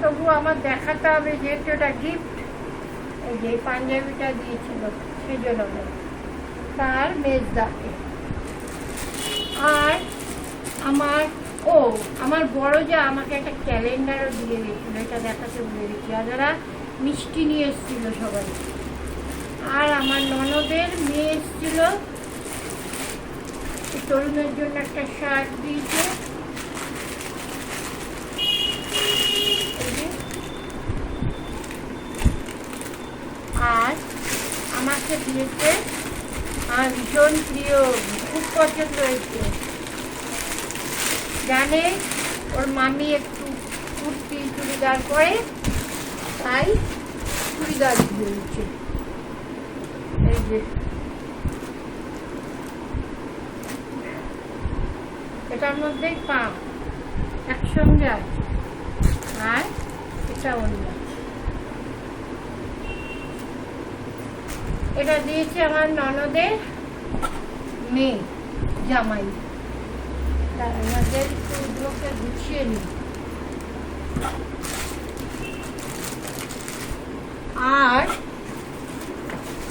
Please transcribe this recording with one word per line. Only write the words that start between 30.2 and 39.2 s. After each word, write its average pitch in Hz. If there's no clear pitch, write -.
আর 240
আমাকে 277
দিয়েছে 262
আমার 262
ভীষণ 277
প্রিয়, 285
খুব 320
পছন্দ 311
হয়েছে। 254